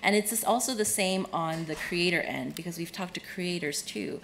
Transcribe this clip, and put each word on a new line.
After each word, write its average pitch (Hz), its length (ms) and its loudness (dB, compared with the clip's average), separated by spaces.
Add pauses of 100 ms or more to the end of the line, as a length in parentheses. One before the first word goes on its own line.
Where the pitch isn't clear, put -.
And 202 140 6
it's 214 260 2
also 247 320 2
the 214 100 2
same 190 480 2
on 165 340 0
the 156 80 -4
creator 175 460 2
end, 135 340 -4
because 170 240 -6
we've 170 140 -6
talked 185 220 -8
to 196 60 -6
creators 175 640 -2
too. - 420 -6